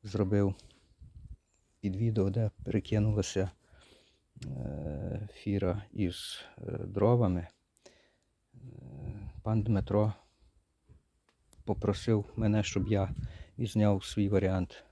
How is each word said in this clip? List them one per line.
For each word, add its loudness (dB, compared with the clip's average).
зробив 2
під -4
відео, 2
де 0
перекинулася, 0
е, -6
фіра -2
із, -4
е, -8
дровами, 2
е, -20
пан 2
Дмитро 4
попросив 0
мене, 2
щоб -2
я 0
відзняв 2
свій 0
варіант 0